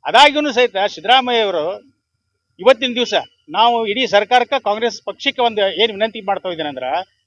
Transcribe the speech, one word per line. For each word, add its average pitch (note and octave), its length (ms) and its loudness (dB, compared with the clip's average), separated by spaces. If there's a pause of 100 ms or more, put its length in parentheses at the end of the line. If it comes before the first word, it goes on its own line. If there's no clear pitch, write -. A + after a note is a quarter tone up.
ಅದಾಗಿಯೂ C#4+ 480 4
ಸಹಿತ A#3 240 0
ಸಿದ್ದರಾಮಯ್ಯ A3+ 640 0
ಅವರು F#3+ 540 -4 (640)
ಇವತ್ತಿನ B3 360 2
ದಿವಸ A#3 200 -4 (360)
ನಾವು A3+ 360 2
ಇಡೀ G#3+ 200 -2
ಸರ್ಕಾರಕ್ಕೆ, A3+ 540 2
ಕಾಂಗ್ರೆಸ್ A3 420 -4
ಪಕ್ಷಕ್ಕೆ C4 400 -6
ಒಂದು G3+ 400 2
ಏನ್ A3 100 0
ವಿನಂತಿ A3 280 -4
ಮಾಡ್ತಾ F#3+ 280 -4
ಇದ್ದೇನೆ D#3+ 200 -6
ಅಂದ್ರೆ C#3 580 -8